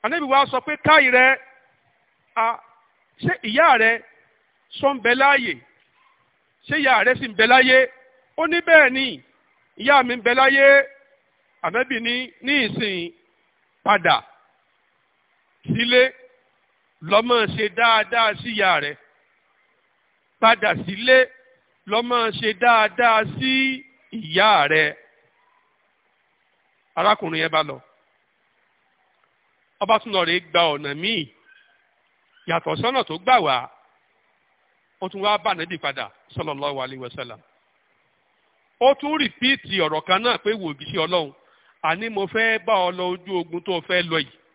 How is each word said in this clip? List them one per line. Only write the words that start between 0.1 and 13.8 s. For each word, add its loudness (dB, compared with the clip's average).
wa 0
sọ -6
pé, -10
"Káì 4
rẹ, 4
a, -2
ṣé -4
ìyá 2
rẹ 2
sọ -2
ń -2
bẹ 2
láàyè? 2
Ṣé -2
ìyá 2
rẹ 2
sì -6
ń -12
bẹ 4
láyé?" 6
Ó -2
ní, -2
"Bẹ́ẹ̀ 6
ni, -2
ìyá 4
mi -4
ń -14
bẹ 0
láyé." 4
Ànábì -4
ní, -4
"Ní -4
ìsìn, -6